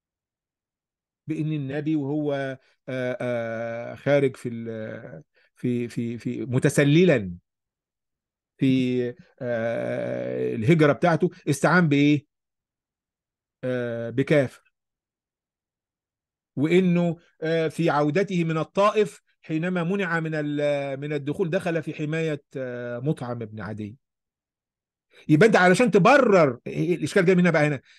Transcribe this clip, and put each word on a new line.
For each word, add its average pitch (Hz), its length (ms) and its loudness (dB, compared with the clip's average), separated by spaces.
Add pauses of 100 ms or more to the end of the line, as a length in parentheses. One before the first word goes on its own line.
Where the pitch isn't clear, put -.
(1300)
بان 156 260 -4
النبي 147 420 -4
وهو، 147 380 -2 (560)
آه، 127 320 -4
آه، 117 760 -6
خارج 139 400 2
في - 140 -8
ال-، 113 760 -12 (320)
في، 120 320 -4
في، 117 300 -6
في 120 280 -8
متسللا 139 880 4 (1200)
في، 127 520 0 (320)
آه، 123 1120 -4
الهجره 147 380 4
بتاعته 170 360 2 (200)
استعان 160 400 4
بايه؟ 143 360 4 (1400)
آه، 120 460 -6
بكافر. 131 600 0 (1800)
وانه، 175 640 2 (240)
آه، 160 260 0
في 165 220 -2
عودته 165 540 0
من 160 140 -2
الطائف 202 640 0 (200)
حينما 170 420 -4
منع 175 360 -2
من 160 160 -6
ال-، 147 640 -4
من 151 140 -6
الدخول 147 360 -4
دخل 165 340 -4
في 160 100 -8
حمايه، 156 500 -4 (140)
آه، 123 420 -8
مطعم 123 400 -4
بن 110 220 -12
عدي. 107 360 -10 (1300)
يبقى 151 200 6
انت 220 80 4
علشان 185 360 4
تبرر، 196 760 4
إيه، - 60 -10
إيه 156 220 -2
الاشكال 170 300 0
جاي 185 100 4
من 175 60 4
هنا 180 100 4
بقى؟ 151 160 2
هنا 143 140 -4 (180)